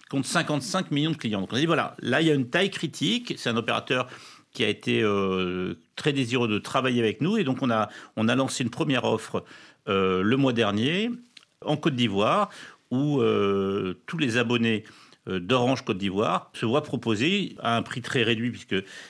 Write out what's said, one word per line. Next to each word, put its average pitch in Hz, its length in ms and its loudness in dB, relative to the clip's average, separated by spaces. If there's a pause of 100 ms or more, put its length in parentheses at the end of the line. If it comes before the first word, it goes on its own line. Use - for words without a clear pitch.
compte 139 160 -2
cinquante-cinq 165 640 -2
millions 147 200 2
de - 40 -2
clients. 104 240 -2
Donc 92 140 -4
on - 20 0
a 127 40 0
dit, 156 60 2
voilà, 143 340 0
là 123 200 0
il 165 80 4
y 156 40 6
a - 20 4
une 131 160 2
taille 196 220 2
critique, 190 640 -4
c'est - 120 -4
un 113 80 0
opérateur 123 520 -2 (420)
qui 117 140 -2
a - 20 2
été, 117 340 0
euh, 92 720 0 (200)
très - 160 -2
désireux 123 380 0
de 104 100 0
travailler 127 420 0
avec 107 200 0
nous 202 160 0
et 185 80 0
donc 131 160 -2
on 127 100 2
a, 107 160 2 (300)
on 110 100 2
a 120 80 4
lancé 135 280 0
une 135 60 -2
première 135 360 0
offre, 113 400 -2 (420)
euh, 95 340 2
le 110 140 4
mois 135 180 4
dernier 117 560 0 (560)
en 147 120 0
Côte 151 180 0
d'Ivoire 120 540 2 (420)
où, 139 300 2
euh, 98 720 2 (100)
tous 165 140 -6
les 120 180 0
abonnés, 117 460 2 (440)
euh, 95 120 -2
d'Orange 123 440 2
Côte 104 140 -2
d'Ivoire 98 560 -2
se - 140 -4
voient 143 160 2
proposer 139 760 -2
à 117 160 0
un 113 60 0
prix - 200 -8
très 131 200 0
réduit, 117 300 0
puisque - 240 -6 (340)